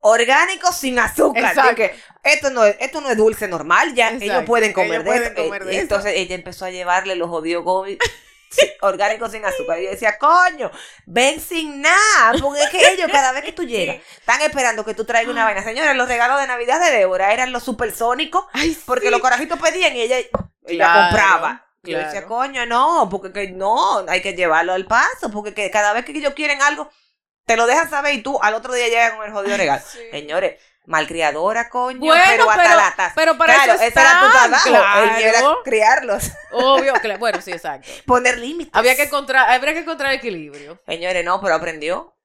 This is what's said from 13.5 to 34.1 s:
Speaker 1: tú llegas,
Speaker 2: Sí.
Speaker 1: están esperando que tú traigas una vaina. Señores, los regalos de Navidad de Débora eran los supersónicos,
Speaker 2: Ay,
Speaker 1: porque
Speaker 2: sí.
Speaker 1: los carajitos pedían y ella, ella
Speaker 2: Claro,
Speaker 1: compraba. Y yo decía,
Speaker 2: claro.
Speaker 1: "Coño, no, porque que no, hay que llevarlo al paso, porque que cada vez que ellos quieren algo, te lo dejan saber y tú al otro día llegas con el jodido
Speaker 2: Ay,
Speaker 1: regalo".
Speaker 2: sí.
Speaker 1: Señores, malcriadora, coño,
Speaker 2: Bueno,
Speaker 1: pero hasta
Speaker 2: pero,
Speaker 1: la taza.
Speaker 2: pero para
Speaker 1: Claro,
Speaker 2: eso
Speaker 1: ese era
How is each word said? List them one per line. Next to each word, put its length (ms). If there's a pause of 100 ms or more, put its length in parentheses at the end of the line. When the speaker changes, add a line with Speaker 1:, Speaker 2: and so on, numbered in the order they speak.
Speaker 1:
tú 100
llegas, 320
Speaker 2:
Sí. 80 (160)
Speaker 1:
están 220
esperando 440
que 80
tú 120
traigas 260
una 140
vaina. 180
Señores, 320
los 140
regalos 320
de 80
Navidad 360
de 60
Débora 420
eran 200
los 100
supersónicos, 880
Speaker 2:
Ay, 240 (100)
Speaker 1:
porque 200
Speaker 2:
sí. 60
Speaker 1:
los 80
carajitos 400
pedían 340
y 60
ella, 180
ella 100 (380)
Speaker 2:
Claro, 340 (100)
Speaker 1:
compraba. 560 (180)
Y 80
yo 60
decía, 280
Speaker 2:
claro. 0
Speaker 1:
"Coño, 400
no, 420
porque 240
que 200
no, 560
hay 120
que 140
llevarlo 380
al 140
paso, 440
porque 240
que 160
cada 220
vez 120
que 60
ellos 240
quieren 260
algo, 300 (560)
te 100
lo 120
dejan 200
saber 260
y 100
tú 180
al 120
otro 200
día 140
llegas 240
con 140
el 60
jodido 200
Speaker 2:
Ay, 60
Speaker 1:
regalo". 300
Speaker 2:
sí. 120 (100)
Speaker 1:
Señores, 500 (260)
malcriadora, 840
coño, 320
Speaker 2:
Bueno, 260
Speaker 1:
pero 240
hasta 140
Speaker 2:
pero, 120
Speaker 1:
la 200
taza. 180
Speaker 2:
pero 240
para 160
Speaker 1:
Claro, 200
Speaker 2:
eso 100
Speaker 1:
ese 160
era 200